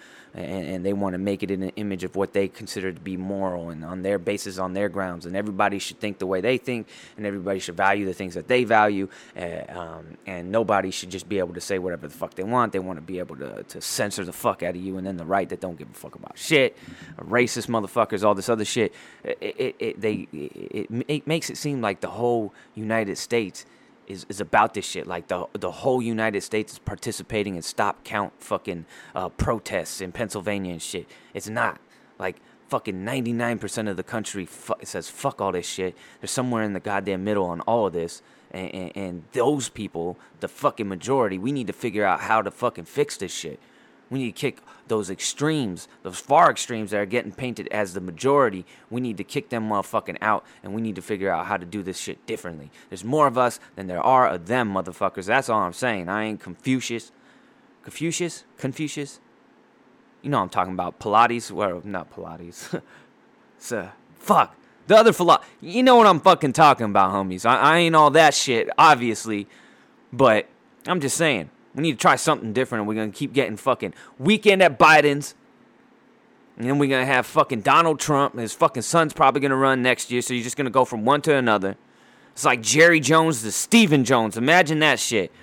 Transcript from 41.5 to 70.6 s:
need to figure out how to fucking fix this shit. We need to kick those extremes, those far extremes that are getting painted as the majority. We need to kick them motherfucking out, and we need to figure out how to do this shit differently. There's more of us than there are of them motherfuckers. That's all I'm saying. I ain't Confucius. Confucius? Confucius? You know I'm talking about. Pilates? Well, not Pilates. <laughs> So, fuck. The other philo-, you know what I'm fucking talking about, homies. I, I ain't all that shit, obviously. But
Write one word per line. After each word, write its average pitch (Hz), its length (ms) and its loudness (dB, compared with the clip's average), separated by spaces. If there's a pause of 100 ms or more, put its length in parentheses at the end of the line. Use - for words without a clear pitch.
need 127 160 -6
to 101 40 -6
figure 104 320 -4
out 90 160 2
how 110 220 2
to 95 80 -4
fucking 113 340 -6
fix - 320 -4
this 92 160 -10
shit. - 260 -12 (520)
We 127 80 -6
need 123 180 -8
to - 40 -14
kick 131 180 -4 (300)
those 107 200 -2
extremes, 123 800 -4 (140)
those 90 160 -12
far 156 320 6
extremes 110 400 -6
that 104 80 0
are 101 80 0
getting 107 260 -4
painted 123 360 -8
as 101 260 -4
the 95 80 -8
majority. 95 640 0 (240)
We 117 100 -6
need 120 160 -6
to 98 80 -8
kick - 240 -8
them 110 220 -4
motherfucking 101 500 -2
out, 107 240 0 (180)
and 95 120 -12
we 113 80 -6
need 110 140 -6
to 92 40 -12
figure 95 300 -4
out 85 160 -2
how 101 100 -4
to 90 80 -8
do 92 180 -10
this 90 160 -8
shit - 280 -12
differently. 80 440 -12 (200)
There's 92 140 -14
more 143 220 4
of 123 120 0
us 123 200 2 (160)
than 95 120 -10
there 90 160 -4
are 127 260 6
of 87 200 -6
them 113 260 0
motherfuckers. 92 500 -4
That's 120 240 0
all 110 140 2
I'm 87 100 -2
saying. 98 380 -4
I 107 140 -4
ain't 107 160 -6
Confucius. 117 720 -6 (720)
Confucius? 165 600 -6 (140)
Confucius? 143 600 -8 (1000)
You - 80 -12
know 139 120 2
I'm 95 100 -2
talking 92 240 0
about. 90 260 -6
Pilates? 113 500 2
Well, 95 320 -4
not 92 320 -10
Pilates. 85 720 -14
<laughs> - 60 -20 (640)
So, 101 320 -8 (280)
fuck. 165 380 2 (340)
The 196 100 8
other 214 160 8
philo-, 170 260 6 (220)
you 190 200 0
know 254 140 10
what 226 100 10
I'm 175 140 8
fucking 160 320 6
talking 143 320 8
about, 98 280 4
homies. 95 340 -2
I, 123 100 6
I 151 220 6
ain't 165 180 4
all 151 140 10
that 151 240 8
shit, 117 420 2
obviously. 117 720 4 (640)
But 120 360 6 (380)